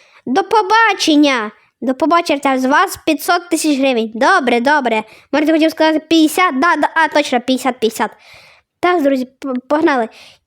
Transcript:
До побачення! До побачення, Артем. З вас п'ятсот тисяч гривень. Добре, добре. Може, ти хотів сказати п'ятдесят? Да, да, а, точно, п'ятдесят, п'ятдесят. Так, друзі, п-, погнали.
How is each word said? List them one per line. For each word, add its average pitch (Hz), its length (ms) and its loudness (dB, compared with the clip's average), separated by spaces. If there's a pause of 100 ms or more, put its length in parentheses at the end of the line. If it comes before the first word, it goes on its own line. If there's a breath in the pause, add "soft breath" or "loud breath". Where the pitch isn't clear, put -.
(260 soft breath)
До 247 180 0
побачення! 359 1080 2 (300 soft breath)
До 254 140 -4
побачення, 330 420 0
Артем. 269 220 0
З 262 60 -2
вас 311 420 0
п'ятсот 349 440 -2
тисяч 302 280 -2
гривень. 240 360 -2
Добре, 254 460 0
добре. 240 420 0 (300 loud breath)
Може, 302 140 0
ти 320 60 2
хотів 320 180 2
сказати 311 380 0
п'ятдесят? 320 520 2
Да, 339 160 2
да, 294 180 -2
а, 320 140 0
точно, 294 320 0
п'ятдесят, 254 400 -4
п'ятдесят. 214 300 -4 (720 loud breath)
Так, 349 220 0
друзі, 269 220 0
п-, 262 300 -12 (140)
погнали. 294 400 0 (380 loud breath)